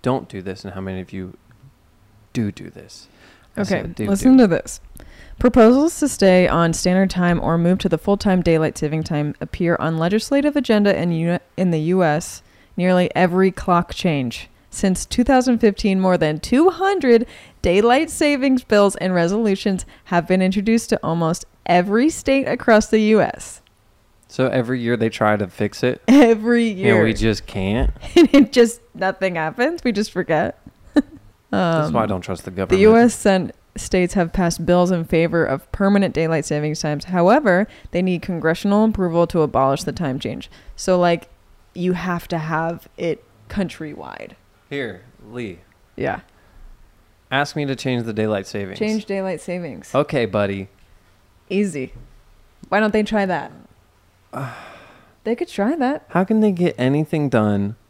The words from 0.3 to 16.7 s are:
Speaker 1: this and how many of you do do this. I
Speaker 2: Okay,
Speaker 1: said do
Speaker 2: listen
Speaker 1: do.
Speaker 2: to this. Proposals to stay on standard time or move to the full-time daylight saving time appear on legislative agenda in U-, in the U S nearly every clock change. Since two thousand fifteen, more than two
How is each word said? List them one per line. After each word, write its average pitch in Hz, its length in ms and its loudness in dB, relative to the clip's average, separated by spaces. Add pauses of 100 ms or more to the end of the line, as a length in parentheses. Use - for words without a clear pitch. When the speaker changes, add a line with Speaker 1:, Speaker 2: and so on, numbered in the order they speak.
Speaker 1:
this 95 200 -12
and 95 120 -14
how 95 80 -10
many 95 180 -8
of 90 100 -14
you 95 280 -12 (960)
do 107 180 -2
do 90 160 -16
this. - 400 -20 (480)
I 208 60 -4
Speaker 2:
Okay, 196 60 -4 (120)
Speaker 1:
said 170 140 -10
do 214 120 -4
Speaker 2:
listen 208 300 4
Speaker 1:
do. 262 60 8
Speaker 2:
to 220 40 8
this. - 360 -2 (560)
Proposals 254 640 6
to 294 80 0
stay 185 400 4
on 165 260 0
standard 185 340 0
time 175 320 0
or 165 160 -2
move 175 220 2
to 190 100 -2
the 165 80 0
full-time 196 460 0
daylight 160 340 2
saving 156 280 -4
time 147 360 -4
appear 170 400 -2
on 165 160 -2
legislative 226 580 0
agenda 214 400 2
in 175 160 -2
U-, 170 280 -2 (180)
in 180 140 0
the 160 100 0
U 175 240 0
S 156 380 -2 (340)
nearly 180 400 2
every 185 340 2
clock 175 440 -2
change. 139 560 -4 (220)
Since - 340 -2
two - 180 -2
thousand 254 340 2
fifteen, 202 400 2
more 185 200 2
than 156 220 0
two 302 300 2